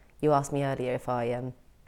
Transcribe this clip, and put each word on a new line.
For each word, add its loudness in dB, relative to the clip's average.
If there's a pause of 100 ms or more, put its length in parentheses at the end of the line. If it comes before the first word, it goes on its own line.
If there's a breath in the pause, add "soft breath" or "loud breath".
(220 soft breath)
you 4
asked 2
me 0
earlier -2
if -4
I, 0
um, -4 (340)